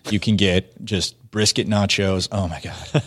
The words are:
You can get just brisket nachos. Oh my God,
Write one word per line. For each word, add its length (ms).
You 80
can 160
get 500
just 300
brisket 360
nachos. 640
Oh 180
my 120
God, 460